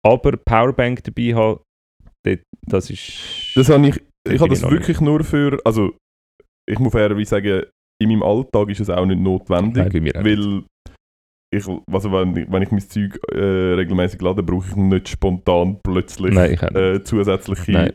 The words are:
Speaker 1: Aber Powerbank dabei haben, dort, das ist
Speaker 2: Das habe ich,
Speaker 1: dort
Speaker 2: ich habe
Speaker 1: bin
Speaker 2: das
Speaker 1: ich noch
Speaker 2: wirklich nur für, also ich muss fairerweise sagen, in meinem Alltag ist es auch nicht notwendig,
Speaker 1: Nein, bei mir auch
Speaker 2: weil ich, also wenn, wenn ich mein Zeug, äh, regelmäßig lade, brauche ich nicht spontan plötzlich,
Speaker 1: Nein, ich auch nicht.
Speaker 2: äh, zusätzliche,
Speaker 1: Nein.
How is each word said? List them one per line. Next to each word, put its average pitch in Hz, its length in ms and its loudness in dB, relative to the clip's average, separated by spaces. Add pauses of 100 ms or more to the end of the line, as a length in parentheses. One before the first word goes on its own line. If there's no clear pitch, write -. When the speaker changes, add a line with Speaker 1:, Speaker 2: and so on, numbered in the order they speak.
Speaker 1:
Aber 127 320 4
Powerbank 120 640 0
dabei 117 300 -4
haben, 110 260 0 (640)
dort, 98 160 -2 (260)
das 95 220 -2
ist - 640 -12
Speaker 2:
Das 127 140 4
habe 143 200 6
ich, - 80 2 (300)
Speaker 1:
dort - 100 -2
Speaker 2:
ich 131 40 2
habe 156 80 4
Speaker 1:
bin - 0 -
Speaker 2:
das 131 120 2
Speaker 1:
ich - 40 -2
noch - 60 0
Speaker 2:
wirklich 165 320 0
nur 151 200 2
für, 143 440 -2
also 110 280 0 (720)
ich 104 120 -2
muss 123 140 0
fairerweise 104 360 0
sagen, 101 360 0 (380)
in 107 60 2
meinem 110 140 2
Alltag 104 480 0
ist 98 100 -6
es 101 80 -6
auch 90 160 0
nicht 92 160 0
notwendig, 95 600 0
Speaker 1:
Nein, 92 100 -2
bei 87 80 0
mir 76 180 -2
auch 98 60 -2
Speaker 2:
weil 101 380 0 (880)
ich, 101 140 -6 (240)
also 95 220 -2
wenn, 90 380 -2
wenn 95 120 0
ich 95 80 -4
mein 101 100 0
Zeug, 104 380 -6 (140)
äh, 92 420 0
regelmäßig 90 480 -2
lade, 92 200 -2
brauche 90 260 -4
ich 95 80 -8
nicht 95 320 0
spontan 90 760 0
plötzlich, 92 500 -2
Speaker 1:
Nein, 87 220 4
ich 82 80 -4
auch - 80 -2
nicht. - 100 -4
Speaker 2:
äh, 95 220 0
zusätzliche, 95 680 -2
Speaker 1:
Nein. - 220 4